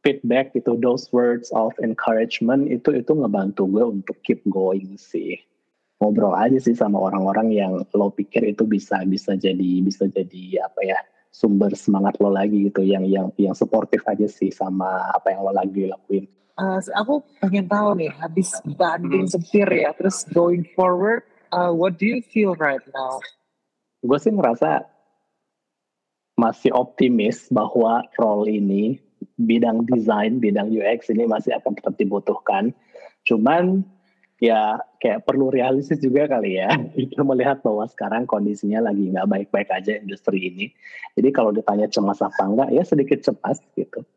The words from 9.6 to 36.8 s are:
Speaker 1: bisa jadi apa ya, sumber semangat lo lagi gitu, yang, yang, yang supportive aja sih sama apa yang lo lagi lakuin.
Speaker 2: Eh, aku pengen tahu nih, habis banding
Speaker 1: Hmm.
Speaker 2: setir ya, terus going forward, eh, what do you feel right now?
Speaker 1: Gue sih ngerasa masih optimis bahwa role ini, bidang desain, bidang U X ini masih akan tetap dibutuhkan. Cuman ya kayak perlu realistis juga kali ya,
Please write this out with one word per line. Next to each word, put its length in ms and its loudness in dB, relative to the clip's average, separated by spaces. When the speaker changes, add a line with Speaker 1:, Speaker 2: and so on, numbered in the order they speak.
Speaker 1:
bisa 240 0
jadi 560 -6
apa 160 -8
ya, 160 -2
sumber 480 2
semangat 400 0
lo 160 4
lagi 400 2
gitu, 80 0
yang, 240 2
yang, 320 0
yang 160 2
supportive 560 0
aja 160 0
sih 240 -2
sama 640 -4
apa 240 0
yang 80 -6
lo 80 -2
lagi 320 -2
lakuin. 400 -4
Speaker 2:
Eh, 240 -2
aku 240 0
pengen 280 0
tahu 280 2
nih, 200 -4
habis 360 -2
banding 520 0
Speaker 1:
Hmm. 40 -4
Speaker 2:
setir 360 2
ya, 240 2
terus 400 -2
going 400 2
forward, 520 2
eh, 200 0
what 280 0
do 80 2
you 160 -2
feel 320 0
right 240 0
now? 240 -6
Speaker 1:
Gue 160 2
sih 160 2
ngerasa 560 0
masih 320 0
optimis 800 0
bahwa 480 2
role 320 2
ini, 480 0
bidang 480 2
desain, 560 0
bidang 320 0
U 80 0
X 320 -2
ini 160 2
masih 240 -2
akan 240 -4
tetap 240 -6
dibutuhkan. 720 -2
Cuman 560 2
ya 400 2
kayak 240 0
perlu 240 0
realistis 480 0
juga 280 2
kali 280 -2
ya, 160 0